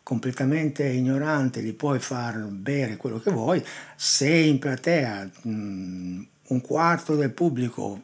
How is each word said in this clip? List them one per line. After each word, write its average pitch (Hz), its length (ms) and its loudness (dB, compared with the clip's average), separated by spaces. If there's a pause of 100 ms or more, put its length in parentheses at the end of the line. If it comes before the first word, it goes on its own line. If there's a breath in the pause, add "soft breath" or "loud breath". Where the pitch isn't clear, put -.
completamente 139 840 0
ignorante 135 720 2
gli 110 120 -4
puoi 139 260 0
far 120 380 -4
bere 107 600 -2
quello 113 220 -4
che - 120 0
vuoi, 143 320 2 (320 loud breath)
se - 340 2
in 156 300 6
platea, 127 680 0 (180)
mm, 95 720 -6 (300)
un 127 100 2
quarto 160 540 2
del 139 160 2
pubblico 120 720 0